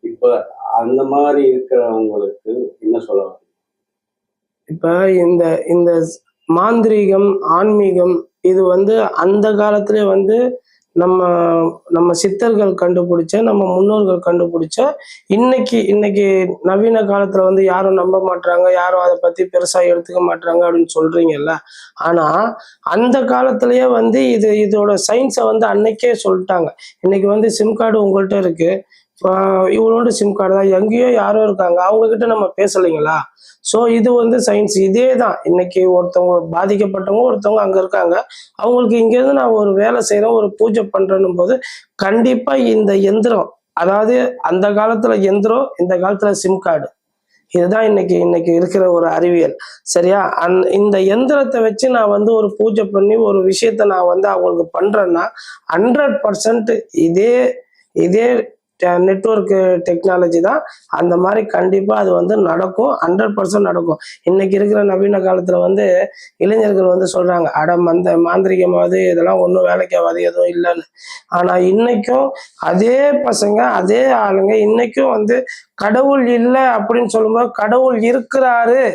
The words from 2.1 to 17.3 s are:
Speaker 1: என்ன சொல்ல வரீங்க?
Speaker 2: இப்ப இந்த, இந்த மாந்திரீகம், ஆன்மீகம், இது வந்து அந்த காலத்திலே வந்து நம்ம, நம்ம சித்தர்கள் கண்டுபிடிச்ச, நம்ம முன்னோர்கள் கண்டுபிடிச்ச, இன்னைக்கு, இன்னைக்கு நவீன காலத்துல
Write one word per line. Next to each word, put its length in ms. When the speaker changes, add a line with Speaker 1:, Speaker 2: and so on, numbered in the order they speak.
Speaker 1:
என்ன 200
சொல்ல 240
வரீங்க? 200
Speaker 2:
இப்ப 180
இந்த, 320
இந்த 240
மாந்திரீகம், 800
ஆன்மீகம், 640
இது 240
வந்து 300
அந்த 400
காலத்திலே 500
வந்து 320
நம்ம, 240
நம்ம 240
சித்தர்கள் 600
கண்டுபிடிச்ச, 680
நம்ம 240
முன்னோர்கள் 580
கண்டுபிடிச்ச, 540
இன்னைக்கு, 600
இன்னைக்கு 400
நவீன 400
காலத்துல 400